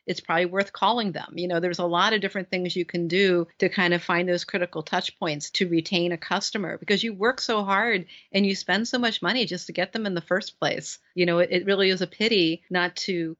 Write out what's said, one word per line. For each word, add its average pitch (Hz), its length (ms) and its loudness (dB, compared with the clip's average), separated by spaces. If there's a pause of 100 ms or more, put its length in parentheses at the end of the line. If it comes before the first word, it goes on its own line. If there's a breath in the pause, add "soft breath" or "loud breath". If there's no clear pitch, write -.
it's - 140 -4
probably 175 280 0
worth 190 260 -2
calling 214 400 0
them. - 240 -10
You 175 100 -4
know, 170 140 0
there's 175 180 -2
a 180 60 -2
lot 175 280 2
of 214 80 2
different 190 300 -6
things 180 240 -2
you 175 100 0
can 175 220 -2
do 180 400 4 (140)
to 185 80 4
kind 175 260 2
of 170 80 0
find 180 260 0
those 175 140 0
critical 175 400 -4
touch - 340 -4
points 151 340 -4
to 185 180 0
retain 170 420 0
a 170 80 -2
customer, 190 580 -4
because 202 280 0
you 226 100 -4
work 233 260 0
so 220 220 0
hard 196 440 0 (260 loud breath)
and 202 120 4
you 196 120 2
spend 202 320 -2
so 254 100 -2
much 233 240 -2
money 214 240 2
just 175 220 -6
to 180 40 -10
get 180 200 -2
them 226 120 -4
in 190 100 -2
the 170 60 -2
first - 380 -2
place. - 400 -2 (160)
You 180 120 2
know, 170 120 4
it, 180 140 4
it 185 140 0
really 196 240 4
is 185 120 0
a 175 60 0
pity 190 600 2
not 175 280 -2
to 165 440 -4